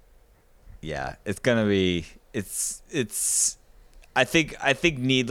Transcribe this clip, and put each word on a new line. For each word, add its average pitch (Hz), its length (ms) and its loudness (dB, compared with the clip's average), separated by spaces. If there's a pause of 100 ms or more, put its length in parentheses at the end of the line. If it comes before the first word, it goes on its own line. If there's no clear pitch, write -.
(800)
yeah, 69 340 -6 (100)
it's 101 140 -6
gonna 113 280 2
be, 92 380 2 (280)
it's, - 560 -6
it's, - 680 -2 (580)
I 131 80 6
think, 151 380 0
I 139 120 2
think 151 240 2
need, 127 340 2